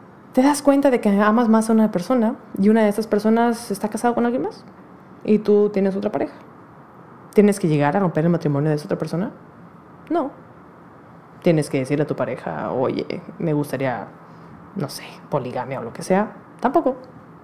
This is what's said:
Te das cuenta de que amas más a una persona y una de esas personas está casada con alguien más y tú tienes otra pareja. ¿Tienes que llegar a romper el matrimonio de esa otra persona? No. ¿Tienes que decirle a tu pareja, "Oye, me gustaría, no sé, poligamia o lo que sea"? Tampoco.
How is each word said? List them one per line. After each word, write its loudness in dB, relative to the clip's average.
Te 6
das 4
cuenta 4
de 2
que 0
amas 4
más 4
a 4
una 4
persona 0
y 4
una 6
de 4
esas -4
personas 0
está -6
casada -2
con 0
alguien -2
más -8
y 4
tú 2
tienes -2
otra -4
pareja. -4
¿Tienes 4
que -2
llegar 2
a 2
romper 0
el 4
matrimonio 0
de 0
esa -8
otra -4
persona? -6
No. -4
¿Tienes 0
que -2
decirle -2
a 0
tu -6
pareja, -6
"Oye, -4
me -2
gustaría, -4
no -6
sé, -16
poligamia -6
o -10
lo -12
que -14
sea"? -2
Tampoco. 0